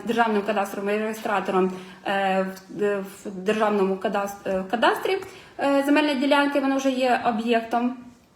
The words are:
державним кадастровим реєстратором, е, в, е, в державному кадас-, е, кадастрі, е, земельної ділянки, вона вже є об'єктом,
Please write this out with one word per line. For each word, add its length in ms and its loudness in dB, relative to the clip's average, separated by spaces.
державним 380 2
кадастровим 560 -2
реєстратором, 760 0
е, 400 2
в, 120 -8
е, 220 0
в 60 -10
державному 680 0
кадас-, 400 -4
е, 240 -2
кадастрі, 480 2
е, 260 2
земельної 300 4
ділянки, 440 2
вона 160 2
вже 140 0
є 360 2
об'єктом, 720 0